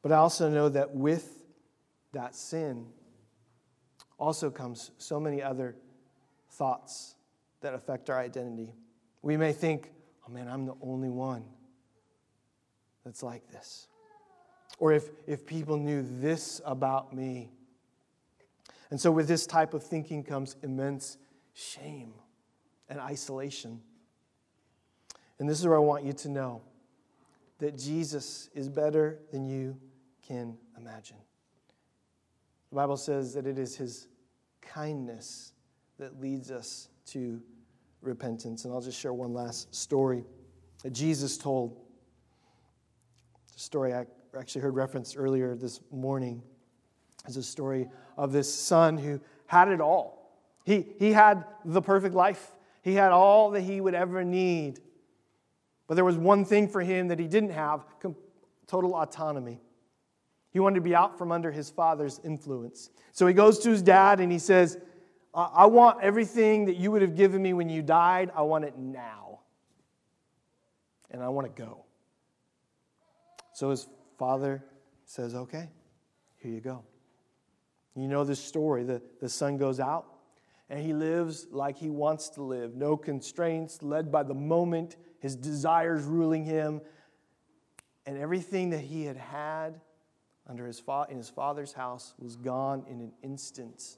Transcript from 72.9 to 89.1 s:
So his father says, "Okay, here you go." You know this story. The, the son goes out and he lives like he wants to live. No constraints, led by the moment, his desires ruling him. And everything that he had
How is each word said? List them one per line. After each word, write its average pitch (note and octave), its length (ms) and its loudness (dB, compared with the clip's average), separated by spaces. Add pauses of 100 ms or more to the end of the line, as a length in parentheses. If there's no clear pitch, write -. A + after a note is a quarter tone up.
So C3+ 160 -4
his C3 180 -2 (300)
father C3+ 460 -2 (420)
says, A#2+ 300 -10
"Okay, D3+ 340 -12 (680)
here A#2 140 -12
you A2+ 100 -10
go." B2+ 220 -12 (1120)
You C3+ 120 -6
know C#3+ 160 0
this C#3+ 160 -2
story. D3+ 440 -2
The, B2 180 -4 (180)
the B2+ 100 -8
son C#3+ 280 -4
goes C3+ 220 -2
out D3 260 -4 (640)
and C#3+ 100 -10
he D#3 140 -6
lives D#3+ 580 -2
like C#3 260 -6
he D#3 120 -8
wants D3+ 400 -2
to C#3+ 120 -16
live. B2 340 -8
No C#3+ 220 0
constraints, D#3+ 840 -6
led D3+ 280 -4
by D3 120 2
the C#3 120 -6
moment, E3 640 -2 (220)
his C3+ 160 -8
desires D#3 680 0
ruling D#3+ 420 0
him. D#3 360 -4 (1200)
And C#3 120 -10
everything F3+ 540 -4
that D3+ 100 -4
he D3+ 220 -8
had C3+ 140 -10